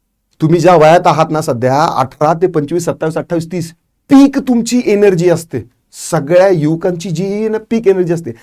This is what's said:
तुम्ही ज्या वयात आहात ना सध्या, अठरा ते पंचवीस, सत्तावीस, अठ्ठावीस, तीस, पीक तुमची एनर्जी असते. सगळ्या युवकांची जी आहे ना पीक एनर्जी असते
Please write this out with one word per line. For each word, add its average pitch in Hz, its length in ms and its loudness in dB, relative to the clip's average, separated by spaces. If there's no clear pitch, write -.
तुम्ही 165 180 2
ज्या 175 160 4
वयात 156 300 6
आहात 160 260 2
ना 156 100 -2
सध्या, 131 420 0
अठरा 147 500 -2
ते 180 140 0
पंचवीस, 170 380 -4
सत्तावीस, 160 320 -4
अठ्ठावीस, 165 340 -6
तीस, 170 220 -8
पीक 277 300 4
तुमची 240 460 -2
एनर्जी 196 440 2
असते. - 520 -6
सगळ्या 175 360 2
युवकांची 170 600 -2
जी 175 160 -4
आहे 208 240 -4
ना 214 80 -4
पीक 226 180 -2
एनर्जी 180 260 0
असते 165 180 -6